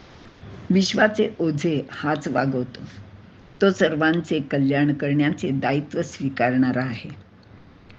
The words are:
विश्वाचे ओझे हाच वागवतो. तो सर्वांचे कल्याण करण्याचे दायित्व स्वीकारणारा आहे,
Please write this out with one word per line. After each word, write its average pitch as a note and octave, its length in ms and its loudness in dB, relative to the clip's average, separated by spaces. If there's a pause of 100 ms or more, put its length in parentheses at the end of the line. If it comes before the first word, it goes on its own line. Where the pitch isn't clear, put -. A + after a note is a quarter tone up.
(720)
विश्वाचे G3+ 680 2
ओझे D#3 520 0
हाच D3+ 380 -4
वागवतो. B2+ 520 -2 (840)
तो G3 80 6
सर्वांचे E3 720 0
कल्याण C#3+ 540 2
करण्याचे D3 560 0
दायित्व C#3 520 -2
स्वीकारणारा B2+ 800 0
आहे, B2+ 280 -8 (880)